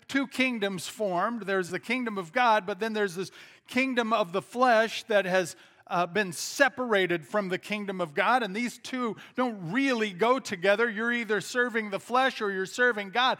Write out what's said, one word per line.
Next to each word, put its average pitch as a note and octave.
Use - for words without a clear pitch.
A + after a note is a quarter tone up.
Two C4+
kingdoms G#3+
formed. G#3
There's F#3
the F3+
kingdom A#3
of E3
God, A3
but G3
then A3
there's G#3
this F3+
kingdom A#3+
of G#3
the F#3
flesh A#3
that G3+
has, F3+
uh, F3
been F3
separated G3
from G3+
the F3+
kingdom G3
of D#3+
God, G#3+
and F#3+
these A#3+
two B3
don't G#3+
really A#3+
go A3
together. G#3
You're A3+
either A3
serving A3+
the F#3+
flesh B3+
or G#3
you're F#3+
serving G#3
God, A#3+